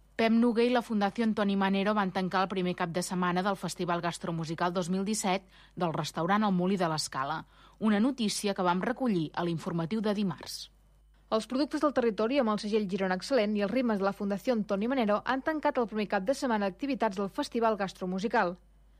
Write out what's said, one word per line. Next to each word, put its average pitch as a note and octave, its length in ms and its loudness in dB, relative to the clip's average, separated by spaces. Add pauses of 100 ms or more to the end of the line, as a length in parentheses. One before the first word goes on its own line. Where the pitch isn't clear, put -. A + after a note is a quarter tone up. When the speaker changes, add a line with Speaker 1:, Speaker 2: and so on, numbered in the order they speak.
(160)
Speaker 1:
Pep A3+ 160 2
Noguer A#3 360 4
i B3 40 2
la A#3+ 120 2
Fundació G#3 400 0
Antoni G#3 320 2
Manero G3 400 2
van F#3+ 160 0
tancar F#3+ 320 0
el F#3+ 40 0
primer F3+ 280 -2
cap F3+ 160 -2
de F3+ 100 -2
setmana F3+ 400 0
del G3 140 0
Festival F3 480 -4
Gastromusical E3+ 680 -4
dos F3 200 -2
mil F#3+ 120 -2
disset G3+ 400 -2 (320)
del E3+ 160 -2
restaurant E3+ 520 0
El G3+ 80 2
Molí F#3 280 2
de E3+ 80 2
l'Escala, D#3 540 -4 (380)
una G#3 200 4
notícia A3 540 0
que G3 100 0
vam F3+ 200 4
recollir A3 500 0
a F3 100 -2
l'informatiu E3+ 600 -2
de G#3+ 100 2
dimarts. - 540 -6 (640)
Speaker 2:
Els A3 160 0
productes C#4 320 -2
del D4 160 2
territori A#3 420 2
amb A3 140 4
el G3+ 80 0
segell G#3+ 280 0
Girona F#3 280 0
Excel·lent G#3+ 400 0
i G3+ 80 2
els G3 80 -2
ritmes A#3 300 2
de - 20 2
la G3 80 2
Fundació G3+ 400 -2
Antoni G#3 340 0
Manero A3+ 380 2
han C4 160 0
tancat D4 400 0
el A3 80 0
primer G#3+ 240 -2
cap G3 160 0
de C4+ 80 2
setmana G#3+ 320 0
d'activitats A3 480 -2
del G3 160 -2
Festival A3+ 480 0
Gastromusical. F#3+ 720 0 (460)